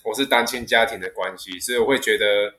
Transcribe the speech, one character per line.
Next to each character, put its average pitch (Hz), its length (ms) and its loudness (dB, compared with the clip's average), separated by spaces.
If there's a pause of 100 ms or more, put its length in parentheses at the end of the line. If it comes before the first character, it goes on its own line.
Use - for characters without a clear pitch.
我 110 100 -4
是 135 100 0
单 117 220 2
亲 120 180 -6
家 113 200 4
庭 113 160 -4
的 92 80 -8
关 92 280 -6
系， 90 220 -12
所 123 160 -4
以 - 20 0
我 113 80 4
会 131 140 2
觉 107 180 0
得， 104 420 2